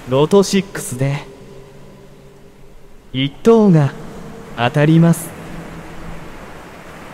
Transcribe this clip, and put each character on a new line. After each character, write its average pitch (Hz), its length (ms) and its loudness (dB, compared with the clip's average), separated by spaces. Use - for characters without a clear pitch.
ロ 139 200 2
ト 202 160 4
シ 196 140 0
ッ 185 60 0
ク - 160 -12
ス - 160 -10
で、 139 280 -4
一 135 180 -4
等 220 280 6
が 147 220 4
当 120 140 0
た 147 140 2
り 160 160 6
ま 165 120 6
す。 - 160 -4